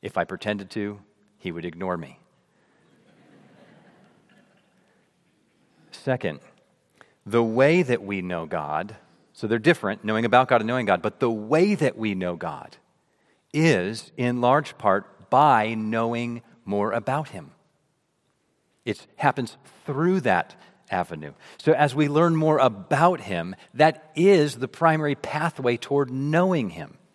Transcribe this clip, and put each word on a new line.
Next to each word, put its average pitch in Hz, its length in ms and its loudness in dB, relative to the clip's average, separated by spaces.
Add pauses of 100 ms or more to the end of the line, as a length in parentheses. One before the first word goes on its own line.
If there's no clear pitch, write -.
If - 160 -8
I 87 60 0
pretended 101 460 -8
to, 104 300 -8 (380)
he 90 140 -10
would 82 120 -10
ignore 87 320 -6
me. 73 220 -14 (3750)
Second, 107 480 -4 (840)
the 117 180 2
way 135 400 2
that 123 200 -2
we 98 180 -6
know 90 260 -6
God, 80 500 -6 (360)
so - 140 -10
they're 113 120 0
different, 107 460 0
knowing 110 200 -2
about 123 240 4
God 120 120 4
and 110 80 -4
knowing 117 180 -2
God, 90 160 2
but - 160 -4
the 123 120 0
way 147 440 0
that 147 220 -2
we 107 180 -2
know 90 220 -4
God 78 400 -12 (760)
is 113 640 0
in 123 240 -2
large 135 380 2
part - 500 0
by 123 460 4
knowing 117 680 -4 (220)
more 104 280 -2
about 131 380 -4
him. 82 200 -16 (1300)
It - 220 -6 (100)
happens 131 400 -2 (280)
through 165 360 0
that 95 340 0 (360)
avenue. 80 420 -6 (260)
So 156 140 2
as 139 220 2
we 147 140 2
learn 165 280 2
more 156 220 2
about 135 600 2
him, 92 340 -6 (200)
that 151 400 2
is 151 420 4
the 123 120 -6
primary 156 460 0
pathway 139 640 -4
toward 139 340 -2
knowing 147 600 0
him. 85 260 -16 (180)